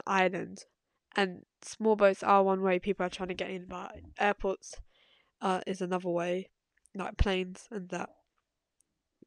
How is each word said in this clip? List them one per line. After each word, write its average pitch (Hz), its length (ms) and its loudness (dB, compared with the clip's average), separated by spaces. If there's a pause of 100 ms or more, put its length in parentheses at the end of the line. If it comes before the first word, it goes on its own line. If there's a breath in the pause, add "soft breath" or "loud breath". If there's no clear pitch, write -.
island, 190 580 0 (500)
and 185 280 0 (180)
small 220 340 0
boats 196 280 6
are 196 180 8
one 190 220 4
way 185 160 4
people 190 260 -2
are 180 40 -2
trying 185 200 -8
to 180 60 -6
get 185 160 -6
in, 185 160 -10
but 185 280 -12 (220)
airports, - 580 -2 (640)
uh, 185 280 0
is 190 140 -6
another 180 280 -2
way, 175 400 -2 (460)
like 190 220 -8
planes 185 520 -2
and 180 200 -10
that. 175 200 -6 (1160)